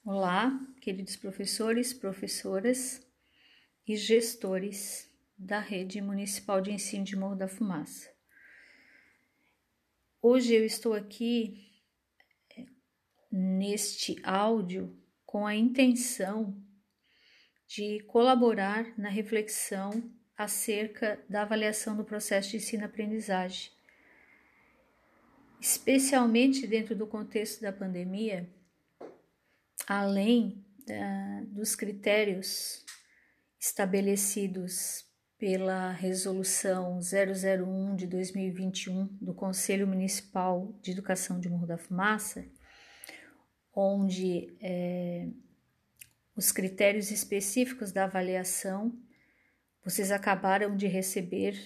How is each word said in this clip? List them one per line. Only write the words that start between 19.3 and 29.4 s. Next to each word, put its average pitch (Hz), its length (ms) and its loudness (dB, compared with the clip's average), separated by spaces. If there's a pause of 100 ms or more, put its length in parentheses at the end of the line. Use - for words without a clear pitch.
acerca 208 920 -2
da 208 120 0
avaliação 214 560 0
do 214 80 -4
processo 202 460 -2
de 226 40 -6
ensino-aprendizagem, 208 1160 -4 (1900)
especialmente 262 1080 4
dentro 220 300 0
do 214 100 -4
contexto 214 540 -6
da 202 140 -4
pandemia, 190 760 -4 (1400)